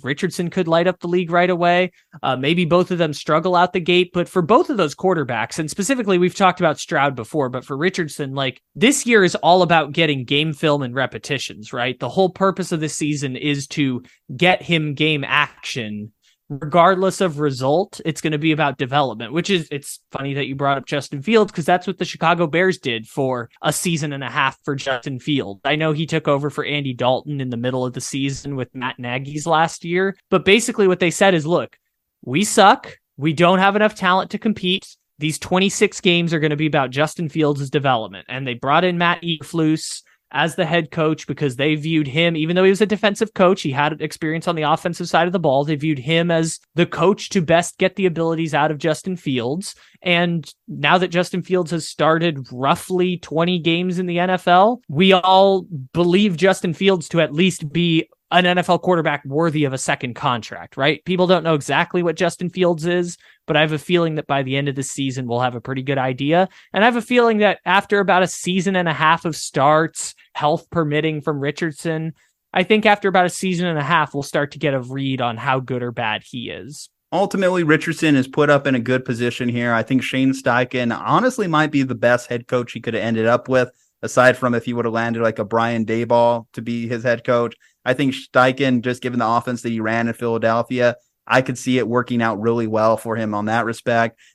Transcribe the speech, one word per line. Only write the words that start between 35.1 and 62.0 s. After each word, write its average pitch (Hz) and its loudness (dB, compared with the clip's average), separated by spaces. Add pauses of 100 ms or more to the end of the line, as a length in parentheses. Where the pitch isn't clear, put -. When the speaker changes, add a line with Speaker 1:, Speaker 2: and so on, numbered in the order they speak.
Speaker 1:
These 156 -4
twenty-six 196 0
games 170 2
are 156 0
gonna 151 0
be 156 0
about 143 0
Justin 151 -2
Fields' 143 0
development." 113 -2
And 131 -8
they 123 -4
brought 139 2
in 175 0
Matt 175 0
Eberflus 160 -2 (320)
as 151 0
the 185 0
head 160 -2
coach 156 -2
because 135 -4
they 147 0
viewed 156 -2
him, 165 0
even 160 -2
though 185 4
he 190 8
was 196 2
a 220 4
defensive 208 -2
coach, 190 4
he 156 -4
had 147 0
experience 156 -4
on 170 -2
the 156 -4
offensive 170 -2
side 170 2
of 180 -2
the 196 2
ball. 143 2
They 156 0
viewed 147 -2
him 165 0
as 165 0 (160)
the 170 4
coach 180 0
to 196 0
best 170 2
get 185 0
the 190 0
abilities 165 -2
out 151 2
of 151 -4
Justin 165 -4
Fields. 139 -4 (260)
And 170 0 (160)
now 147 2
that 185 2
Justin 175 -2
Fields 180 -2
has 165 -6
started 160 0
roughly 175 0
twenty 170 -2
games 170 -2
in 185 -4
the 175 -2
N 185 0
F 180 0
L, 208 6
we 185 6
all 190 6 (260)
believe 175 2
Justin 185 2
Fields 190 0
to 170 2
at 147 0
least 170 0
be 165 0 (220)
an 180 4
N 180 2
F 180 0
L 175 4
quarterback 160 0
worthy 151 0
of 135 -2
a 131 -6
second 135 -4
contract, 110 -6
right? 143 0
People 180 2
don't 170 2
know 165 2
exactly 156 0